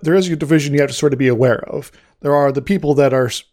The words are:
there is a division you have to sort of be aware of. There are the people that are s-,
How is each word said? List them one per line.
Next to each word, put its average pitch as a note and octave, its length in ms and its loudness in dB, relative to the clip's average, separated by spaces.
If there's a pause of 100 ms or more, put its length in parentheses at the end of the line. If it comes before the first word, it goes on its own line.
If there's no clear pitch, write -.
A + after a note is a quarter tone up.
there D#3+ 140 2
is F#3 120 0
a E3 60 -2
division D3 400 0
you D3 60 2
have C#3 100 0
to B2 40 -10
sort C#3+ 180 0
of C3 80 -4
be C3 80 2
aware A#2+ 400 0
of. - 240 -10 (280)
There C#3+ 140 -2
are C#3+ 160 2
the C3+ 100 -4
people D3 340 -2
that C3+ 200 2
are C3 120 2
s-, - 260 -8